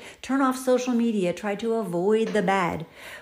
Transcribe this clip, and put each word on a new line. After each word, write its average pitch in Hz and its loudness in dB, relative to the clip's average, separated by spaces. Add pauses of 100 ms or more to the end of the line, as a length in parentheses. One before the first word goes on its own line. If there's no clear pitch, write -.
(220)
Turn 262 -2
off 262 2
social 254 0
media, 214 2
try 202 -4
to 226 -2
avoid 214 2
the 196 0
bad. 175 0 (360)